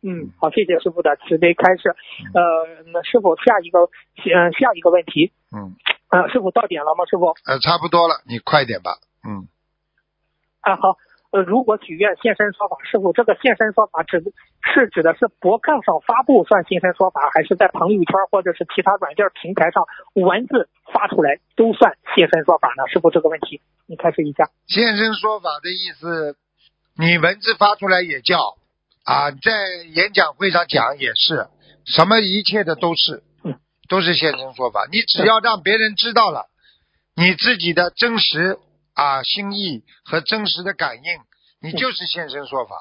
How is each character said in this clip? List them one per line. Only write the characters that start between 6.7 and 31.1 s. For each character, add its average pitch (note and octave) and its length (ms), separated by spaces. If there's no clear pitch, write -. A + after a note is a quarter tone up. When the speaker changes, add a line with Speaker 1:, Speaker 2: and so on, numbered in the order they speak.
Speaker 1:
了 D3+ 140
吗， F3 100
师 - 100
父？ F3 140
Speaker 2:
呃， C3+ 140
差 E3+ 180
不 D#3+ 80
多 E3+ 220
了， D#3+ 180
你 A#2 140
快 C#3+ 240
点 G#2+ 180
吧。 F2+ 160
嗯。 G2 240
Speaker 1:
啊， G3 120
好。 F#3+ 220
呃， G3 100
如 G3+ 200
果 G#3+ 180
许 - 140
愿 G3 260
现 A3 140
身 G#3 180
说 G3+ 140
法， - 160
师 - 160
父， F#3+ 140
这 A#3+ 100
个 A3+ 180
现 A#3+ 160
身 G#3+ 160
说 G#3+ 140
法 E3 160
指， - 180
是 B3 140
指 E3 160
的 D#3+ 100
是 A3+ 140
博 G#3 300
客 - 120
上 E3 200
发 A#3+ 200
布 C4 180
算 F#3+ 220
现 F3+ 160
身 F3+ 140
说 F#3 160
法， C#3+ 220
还 D#3+ 120
是 - 100
在 F3+ 140
朋 F3+ 260
友 F#3+ 80
圈 - 140
或 F#3+ 100
者 F3+ 100
是 E3+ 220
其 F#3+ 80
他 G3 140
软 D#3 180
件 G#3 100
平 - 140
台 E3 160
上 F3+ 160
文 F#3+ 340
字 A#3+ 200
发 G#3 140
出 - 160
来 C#3+ 160
都 A3+ 180
算 G3+ 240
现 E3+ 120
身 D#3 160
说 E3+ 140
法 B2 180
呢？ C3 120
师 - 100
父， E3 140
这 E3 80
个 D#3+ 80
问 D#3 100
题 - 220
你 - 80
开 E3+ 160
示 D#3 160
一 D3 60
下。 D3+ 180
Speaker 2:
现 A3 300
身 A3 180
说 G#3+ 240
法 F3 120
的 F3 80
意 F#3 220
思， D#3 440
你 E3 200
文 F3 200
字 A3 160
发 G#3 220
出 G3 100
来 F#3 160
也 D3+ 200
叫 D3 340
啊， C#3+ 260
在 F3+ 640
演 F#3+ 180
讲 E3 220
会 F#3+ 160
上 E3+ 160
讲 C3+ 320
也 B2 160